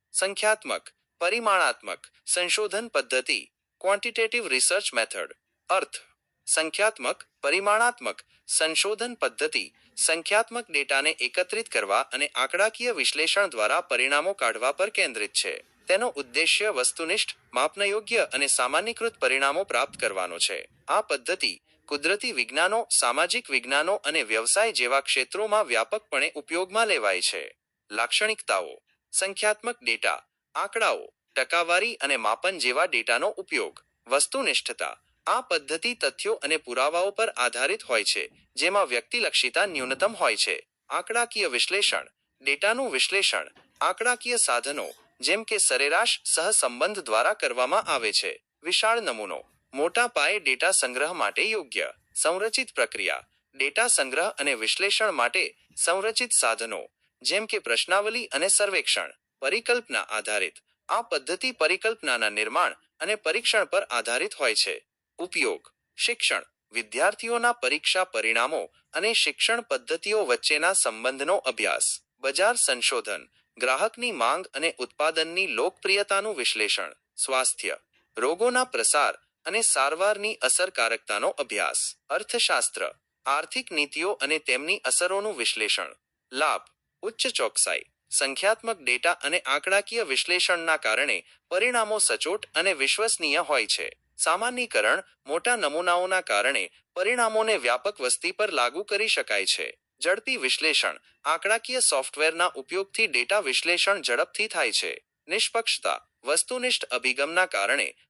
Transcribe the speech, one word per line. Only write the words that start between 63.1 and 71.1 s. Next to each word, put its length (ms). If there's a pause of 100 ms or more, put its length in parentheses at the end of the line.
પરીક્ષણ 500
પર 180
આધારિત 520
હોય 200
છે. 320 (320)
ઉપયોગ. 540 (240)
શિક્ષણ. 460 (300)
વિદ્યાર્થીઓના 800
પરીક્ષા 520
પરિણામો 640 (220)
અને 200
શિક્ષણ 480
પદ્ધતિઓ 640
વચ્ચેના 480
સંબંધનો 640